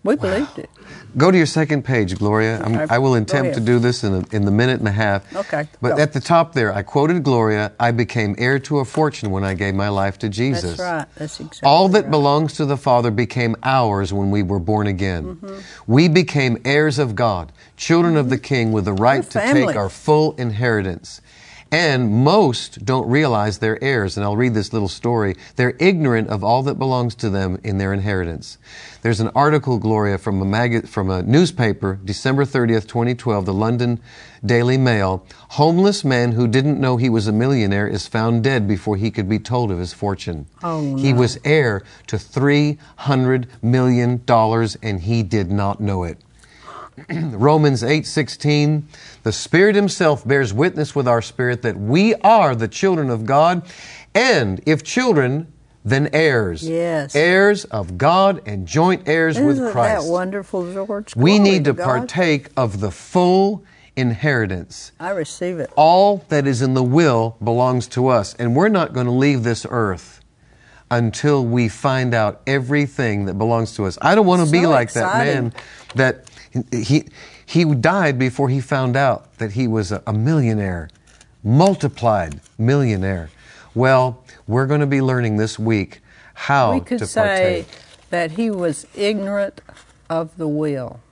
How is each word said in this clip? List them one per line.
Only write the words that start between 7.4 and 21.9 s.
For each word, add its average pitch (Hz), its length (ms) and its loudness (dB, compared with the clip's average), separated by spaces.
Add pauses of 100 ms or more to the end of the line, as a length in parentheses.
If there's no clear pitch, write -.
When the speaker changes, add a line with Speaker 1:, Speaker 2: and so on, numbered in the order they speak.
Speaker 2:
"I 120 120 2
became 113 460 -2
heir 131 220 0
to 143 200 -2
a 131 60 -2
fortune 147 460 -2
when 98 140 -2
I 95 80 -2
gave 98 220 -2
my 101 120 0
life 98 320 -2
to 113 80 -6
Jesus." 101 480 -4
Speaker 1:
That's - 40 -12
right. 170 260 -6 (100)
That's 151 240 -14
exactly - 260 -16
Speaker 2:
All 170 240 6
that 202 120 4
Speaker 1:
right. - 100 -4
Speaker 2:
belongs 147 440 2
to 151 100 -2
the 139 120 0
Father 120 340 2
became 117 520 -2
ours 104 480 0
when 98 200 0
we 104 120 0
were 95 160 -2
born 104 280 0
again. 90 540 -4
Speaker 1:
Mm-hmm. - 140 -16 (320)
Speaker 2:
We 151 220 4
became 147 560 2
heirs 143 340 2
of 117 160 -2
God, 95 380 -2 (240)
children 170 400 2
of 131 120 0
the 131 60 2
Speaker 1:
Mm-hmm. 123 80 -8
Speaker 2:
King 117 300 0
with 104 120 0
the 101 80 -2
right 110 300 2
Speaker 1:
We're - 60 -10
Speaker 2:
to 220 100 -4
Speaker 1:
family. 214 280 2
Speaker 2:
take 107 100 -4
our 98 120 -2
full 156 440 0
inheritance. 110 880 -4 (500)
And 131 520 2